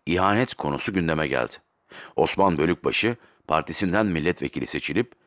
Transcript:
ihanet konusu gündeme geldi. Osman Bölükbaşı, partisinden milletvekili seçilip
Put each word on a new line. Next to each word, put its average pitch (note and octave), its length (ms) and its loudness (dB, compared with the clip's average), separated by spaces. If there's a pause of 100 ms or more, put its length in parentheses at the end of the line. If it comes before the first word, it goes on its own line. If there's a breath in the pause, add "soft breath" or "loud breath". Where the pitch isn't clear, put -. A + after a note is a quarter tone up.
ihanet G2 480 2
konusu D2 380 -4
gündeme D#2+ 360 0
geldi. B1+ 280 -2 (600 loud breath)
Osman E2+ 420 2
Bölükbaşı, E2+ 580 0 (300 soft breath)
partisinden F2 600 0
milletvekili D#2 600 -2
seçilip D2+ 460 -4 (140)